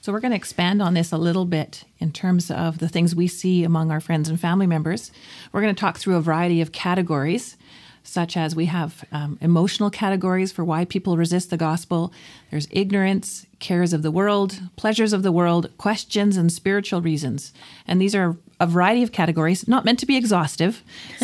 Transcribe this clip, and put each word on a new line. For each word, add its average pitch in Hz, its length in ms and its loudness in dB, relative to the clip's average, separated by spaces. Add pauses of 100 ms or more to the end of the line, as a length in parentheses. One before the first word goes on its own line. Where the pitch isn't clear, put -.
So 202 100 -6
we're 320 80 -2
gonna 247 160 0
expand 185 460 0
on 180 140 2
this 165 160 0
a 165 60 -2
little 170 280 0
bit 165 380 -4 (160)
in 160 120 -2
terms 180 400 0
of 165 280 -2
the 165 100 -2
things 170 260 2
we 175 120 2
see 180 360 0
among 160 280 2
our 156 100 -2
friends 156 280 -2
and 165 100 -2
family 180 280 2
members. 160 440 -2 (400)
We're 202 100 -2
gonna 214 140 2
talk 185 220 -2
through 185 180 0
a 165 60 2
variety 170 380 2
of 160 120 -2
categories, 175 840 -2 (500)
such 170 300 -4
as 160 180 -2
we 160 120 0
have, 165 480 -4
um, 147 260 -6
emotional 175 500 2
categories 190 600 0
for 165 140 -4
why 170 180 0
people 180 320 -2
resist 170 340 0
the 175 60 -4
gospel. 170 560 -2 (400)
There's 151 180 -4
ignorance, 190 760 -2 (140)
cares 175 340 0
of 151 80 0
the 156 100 0
world, 196 480 0 (160)
pleasures 220 380 0
of 190 100 0
the 190 80 2
world, 170 460 2
questions, 202 580 0
and 170 160 4
spiritual 196 500 -2
reasons. 143 520 -4 (340)
And 185 140 2
these 202 120 2
are 180 220 2 (240)
a 175 80 4
variety 185 360 4
of 226 100 -2
categories, 165 560 0
not 254 160 2
meant 240 140 2
to 254 60 -4
be 269 120 2
exhaustive. 190 680 0 (400)